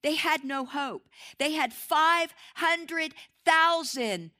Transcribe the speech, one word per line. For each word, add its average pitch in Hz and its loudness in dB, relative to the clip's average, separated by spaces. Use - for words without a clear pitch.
They 302 0
had 311 0
no 269 -6
hope. 262 -8
They 294 0
had 285 -2
five 330 2
hundred 330 -2
thousand 262 2